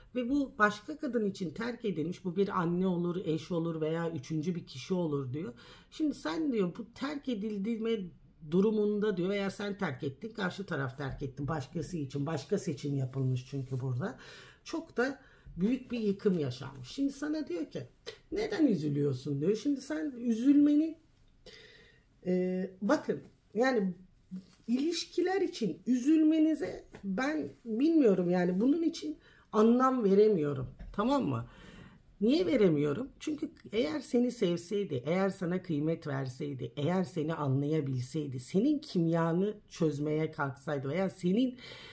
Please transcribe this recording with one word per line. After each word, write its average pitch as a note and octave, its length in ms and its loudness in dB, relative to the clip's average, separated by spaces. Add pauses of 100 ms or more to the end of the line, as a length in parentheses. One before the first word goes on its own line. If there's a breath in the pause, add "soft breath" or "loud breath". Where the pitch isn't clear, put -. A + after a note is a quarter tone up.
(160 soft breath)
Ve A#3+ 140 -2
bu C#4 300 0
başka G#3+ 380 2
kadın A#3 280 0
için F#3+ 280 -4
terk A#3 320 -6
edilmiş, E3+ 400 -4
bu F3 100 -4
bir G3 240 0
anne F3 280 2
olur, F3 280 0 (100)
eş D#3 260 -2
olur E3 300 -2
veya E3 300 -2
üçüncü D#3+ 440 -4
bir E3+ 100 -10
kişi - 280 -8
olur D3 400 -2
diyor. F#3 200 -8 (380 loud breath)
Şimdi D4+ 220 -2
sen D#4 380 -4
diyor F#3+ 260 0
bu G#3 160 -12
terk C#4+ 360 -8
edildiğime A3 680 -2 (520)
durumunda G#3 680 4
diyor, F3 120 0
eğer G3 200 0
sen G3+ 280 -6
terk D#3 260 -4
ettin, D3+ 260 -6
karşı G3 360 -4
taraf C#3 320 -4
terk C3+ 260 -6
etti C#3 240 -6
başkası D#3+ 500 -4
için, C#3+ 280 -4
başka D#3+ 320 -2
seçim D3 380 -4
yapılmış C3 540 -2
çünkü C3 300 -6
burada. C3+ 380 -4 (460 loud breath)
Çok - 340 -8
da C4+ 220 0 (380 loud breath)
büyük A3 340 -2
bir A#3+ 80 -4
yıkım G3 400 2
yaşanmış. - 480 -6
Şimdi C#4 260 -2
sana D4+ 340 -6
diyor E4+ 240 -6
ki, C3+ 120 -8 (480 loud breath)
"Neden G4+ 360 2
üzülüyorsun?" C#3+ 720 0
diyor. F#3 140 2
Şimdi C4+ 260 -2
sen D#4 360 -4
üzülmeni, C#4+ 800 4 (1300 loud breath)
e, F#3 460 0 (100)
bakın G#3 400 0 (320)
yani G#3+ 400 2 (760)
ilişkiler E4+ 720 0
için - 460 -2
üzülmenize D#4 1000 4 (180)
ben C4 460 -2 (160)
bilmiyorum A#3 640 6
yani F3+ 320 4
bunun C#4+ 200 4
için D4+ 360 -2 (380 soft breath)
anlam B3 480 6
veremiyorum. F#3+ 640 4 (260)
Tamam A#3+ 320 2
mı? A#2+ 200 -2 (760 loud breath)
Niye C#4+ 240 4
veremiyorum? G3 640 4 (100)
Çünkü D#4 320 -6 (200)
eğer D4 280 0
seni B3 320 0
sevseydi, F3 720 -2
eğer F#3 240 2
sana F#3 320 -2
kıymet D#3+ 460 -2
verseydi, C3+ 720 -6
eğer F3 260 0
seni E3 300 -4
anlayabilseydi, C#3+ 1080 -2
senin C#4 400 0
kimyanı E3 800 0 (120)
çözmeye D3+ 640 0
kalksaydı C#3 580 -4
veya F3+ 200 0
senin A#3 480 0 (360 loud breath)